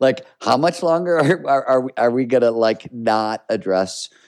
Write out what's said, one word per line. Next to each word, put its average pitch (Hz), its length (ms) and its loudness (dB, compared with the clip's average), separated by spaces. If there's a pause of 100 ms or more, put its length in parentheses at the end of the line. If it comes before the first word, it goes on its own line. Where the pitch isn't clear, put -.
like, 131 260 0 (140)
how 127 160 0
much 170 260 0
longer 170 380 0
are, 151 260 2
are, 139 220 2
are 131 140 2
we, 131 140 -8
are 120 140 2
we 127 140 0
gonna, 120 260 2
like, 113 420 -2
not 110 560 -2
address, 95 600 -2 (200)